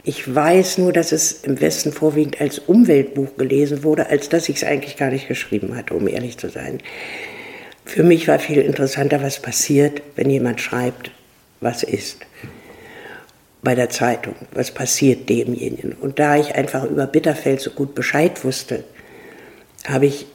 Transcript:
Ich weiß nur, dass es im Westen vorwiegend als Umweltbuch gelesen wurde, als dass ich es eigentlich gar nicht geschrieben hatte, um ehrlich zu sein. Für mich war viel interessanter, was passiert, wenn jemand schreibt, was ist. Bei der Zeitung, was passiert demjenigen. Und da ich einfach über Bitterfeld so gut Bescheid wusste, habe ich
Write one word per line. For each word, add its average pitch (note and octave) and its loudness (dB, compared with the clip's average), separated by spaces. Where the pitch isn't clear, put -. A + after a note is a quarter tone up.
Ich C3+ -6
weiß F3 4
nur, F3+ 4
dass E3 2
es - -2
im C3+ -2
Westen D#3 0
vorwiegend D3+ 0
als C#3+ -2
Umweltbuch C#3+ 4
gelesen C#3 0
wurde, D3+ 2
als C#3+ 0
dass E3 0
ich - -2
es - -4
eigentlich D3 -4
gar C3+ 0
nicht C3+ -4
geschrieben - -4
hatte, A#2+ -8
um F2 0
ehrlich A#2+ -6
zu - -10
sein. - -10
Für - -2
mich E3 6
war D3 6
viel D3 -2
interessanter, C#3 2
was C3+ -4
passiert, C#3+ 0
wenn - 0
jemand B2 0
schreibt, - -6
was A#2 -4
ist. - -4
Bei C3 2
der A#2+ 0
Zeitung, A#2 -2
was - -4
passiert - 2
demjenigen. - -2
Und - -8
da D3 4
ich D3 2
einfach C3+ -2
über C#3+ -2
Bitterfeld C#3+ 0
so - -8
gut C#3 -6
Bescheid D3+ 0
wusste, - -6
habe C#3 2
ich C#3 -2